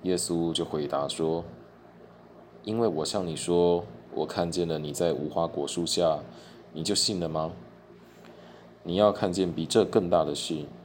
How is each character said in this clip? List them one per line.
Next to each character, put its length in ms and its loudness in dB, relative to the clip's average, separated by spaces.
耶 140 2
稣 340 0
就 140 -2
回 200 -4
答 220 -2
说 380 -2
：“因 120 -2
为 120 2
我 160 -2
向 200 -2
你 120 -4
说， 480 4
我 120 -2
看 260 -2
见 160 0
了 100 -2
你 140 -6
在 220 0
无 160 -4
花 180 -2
果 180 -4
树 200 -4
下， 340 2
你 100 -6
就 100 0
信 280 0
了 80 -2
吗？ 240 -2
你 120 -2
要 180 6
看 180 0
见 180 2
比 160 -2
这 200 4
更 240 2
大 160 4
的 100 -2
事。” 300 -4